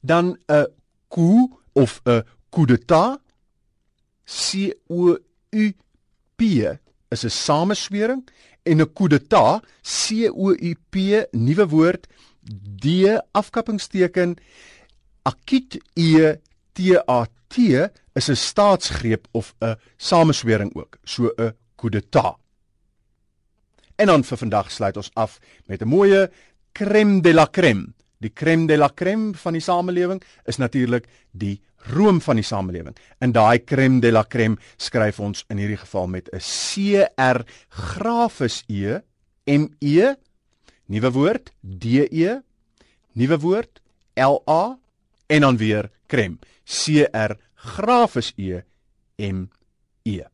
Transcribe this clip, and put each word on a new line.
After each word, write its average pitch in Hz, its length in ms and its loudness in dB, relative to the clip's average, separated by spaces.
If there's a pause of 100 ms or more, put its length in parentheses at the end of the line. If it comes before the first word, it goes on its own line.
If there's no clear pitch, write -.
Dan 170 360 0 (120)
'n 147 180 4 (420)
coup 214 540 2 (100)
of 135 320 2
'n 117 180 2 (280)
coup 160 160 2
d'état. 175 540 2 (1040)
C - 500 -6 (140)
O 175 280 2 (340)
U 214 220 0 (640)
P - 60 -2 (680)
is - 160 -8
'n 113 60 -4
sameswering, 202 1000 -4 (340)
en 160 180 2
'n 151 120 0
coup 185 160 -2
d'état, 151 540 2 (200)
C 220 460 -4
O 190 220 -2
U 170 240 -2 (160)
P, 196 400 0
nuwe 156 380 0
woord, 160 380 2 (680)
D, 185 420 2 (140)
afkappingsteken, 185 1040 -2 (840)
akiet, - 600 -4 (120)
E 160 420 4 (360)
T 185 360 2
A 120 180 0 (220)
T, - 80 -10 (580)
is - 140 -4
'n 123 80 2
staatsgreep - 920 0
of - 300 -8
'n 113 160 -4 (200)
sameswering 120 800 0
ook, - 300 -16
so 120 320 -2
'n 113 160 -4 (240)
coup 110 160 -6
d'état. 101 440 -2 (1600)
En 208 100 2
dan 156 180 4
vir 123 140 -8
vandag 104 320 -2
sluit 98 260 -4
ons 104 180 -14
af 110 240 -4 (280)
met 95 160 -8
'n 107 60 -4
mooie 196 420 4 (420)
crème 208 480 2
de 170 120 4
la 160 140 6
crème. 131 460 -2 (260)
Die 110 120 -10
crème 165 360 0
de 156 100 2
la 147 180 2
crème 208 400 -4
van 165 180 -8
die 165 100 -6
samelewing 180 600 -4 (220)
is 113 120 -8
natuurlik 123 500 -2 (240)
die 101 300 -8 (160)
room 180 440 2
van 143 140 -2
die 107 100 0
samelewing. 90 520 -8 (220)
En 127 140 0
daai 113 320 4
crème 131 360 2
de 117 120 4
la 110 100 4
crème 110 360 -2 (180)
skryf 107 440 -4
ons 101 280 -8
in 104 100 -8
hierdie 101 180 -6
geval 92 300 -8
met 92 260 -10
'n 92 60 -12
C 196 680 -2 (100)
R 127 280 0 (240)
grafis - 1000 -4
E, 101 340 -6 (440)
M 143 240 0 (100)
E, 175 360 2 (720)
nuwe 107 240 -2
woord, 156 500 -2
D 95 240 -16
E, 160 560 0 (720)
nuwe 135 260 0
woord, 185 420 -4 (340)
L 139 340 2
A, 196 300 0 (480)
en 151 140 2
dan 135 160 4
weer 107 340 -2 (160)
crème, 101 320 -4 (260)
C - 240 -8 (240)
R 107 240 -4 (180)
grafis 214 840 -2
E, 92 240 -8 (560)
M 95 340 -8 (520)
E. 101 180 -6 (140)